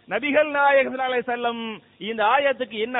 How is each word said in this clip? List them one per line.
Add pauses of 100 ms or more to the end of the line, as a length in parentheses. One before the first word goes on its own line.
நபிகள்
நாயகம்
ஸல்லல்லாஹு
அலைஹி
வஸல்லம் (380)
இந்த
ஆயத்துக்கு
என்ன